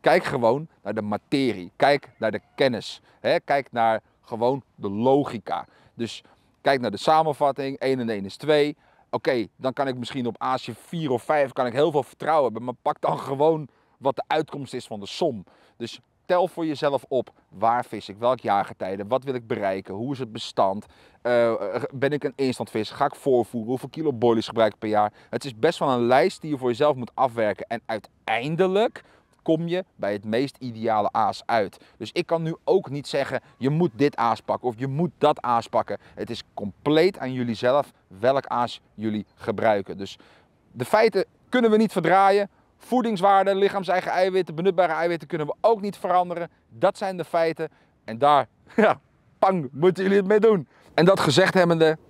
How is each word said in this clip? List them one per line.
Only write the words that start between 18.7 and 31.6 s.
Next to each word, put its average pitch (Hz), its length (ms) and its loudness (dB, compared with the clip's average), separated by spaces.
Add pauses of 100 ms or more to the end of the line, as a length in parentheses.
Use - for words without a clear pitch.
wat 131 180 -2
wil 135 100 -6
ik 120 120 -8
bereiken, 98 480 -4
hoe 120 180 -6
is 123 60 -8
het 117 140 -10
bestand, 107 540 -2 (360)
eh, 120 300 2 (400)
ben 135 200 -2
ik 147 120 -6
een 139 120 -4
instantvis, 117 540 -4
ga - 140 -2
ik 143 100 -2
voorvoeren, 120 560 0
hoeveel 131 180 -6
kilo 156 240 -4
boilies 117 340 2
gebruik 110 260 2
ik - 60 -20
per 110 100 -6
jaar. 104 240 2 (180)
Het 117 140 -6
is 113 140 -12
best 156 200 0
wel 156 100 -2
een 123 180 2
lijst 143 340 4
die 156 100 -10
je 147 80 -4
voor 123 100 -2
jezelf 135 280 2
moet 120 180 -10
afwerken 113 540 -2
en 117 180 -6
uiteindelijk 160 1160 -2 (400)
kom 160 260 0
je 180 160 -4 (120)
bij 101 160 -4
het 104 120 -6
meest 117 340 -2
ideale 110 540 -2
aas 107 340 -2
uit. 110 380 -2 (120)